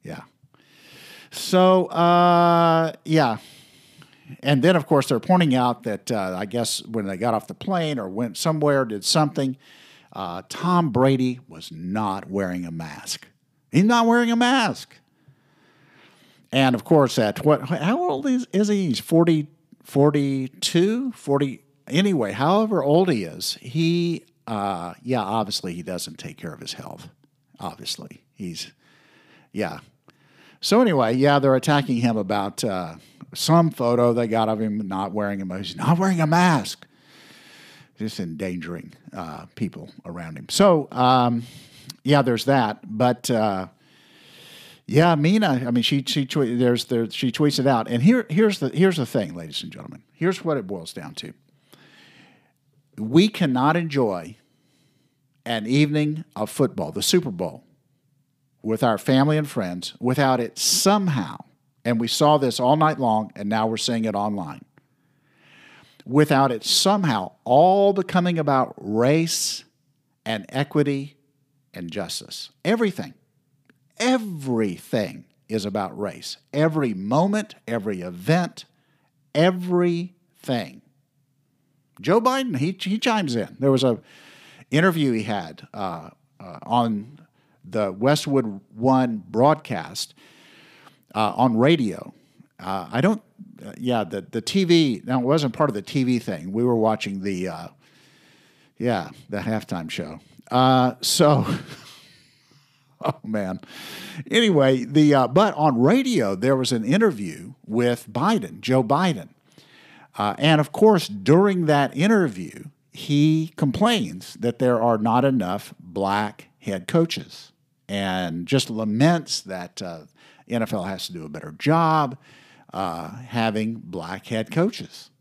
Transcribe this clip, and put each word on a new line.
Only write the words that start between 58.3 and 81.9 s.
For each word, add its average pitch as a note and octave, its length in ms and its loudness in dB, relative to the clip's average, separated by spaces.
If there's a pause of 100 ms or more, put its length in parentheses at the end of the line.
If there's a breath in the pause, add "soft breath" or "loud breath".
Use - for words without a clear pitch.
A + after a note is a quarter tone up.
with A2 220 -2
our A2+ 140 2
family C#3 400 2
and D3+ 120 -4
friends F#2 500 -6
without C3 400 2
it A#2 200 -8
somehow, F#3 800 0 (460)
and A#2+ 160 0
we A#2 80 -2
saw D3+ 300 4
this C3+ 220 0
all B2+ 160 4
night D#3 240 2
long, A2 360 0
and G2+ 140 -8
now A2 160 0
we're A2+ 120 -4
seeing A2+ 280 -2
it A2 80 -2
online, G2+ 500 -4 (1400 soft breath)
without C#3 460 4
it A2+ 120 -6
somehow D#3+ 680 0 (120)
all F#3 480 6
becoming F3+ 460 0
about C#3+ 400 0
race C3+ 840 0 (600)
and G#2+ 260 -6
equity C#3+ 680 -2 (560)
and F2 160 -12
justice. - 640 -10 (120)
Everything, G#3+ 520 -2 (800)
everything C3 1300 -2 (240)
is G#2+ 160 -4
about G2+ 320 -6
race. - 400 -10 (160)
Every D3+ 400 0
moment, D#3+ 640 -2 (120)
every G#2 340 -6
event, F#2+ 640 -4 (680)
everything. F3 1500 -2 (1160)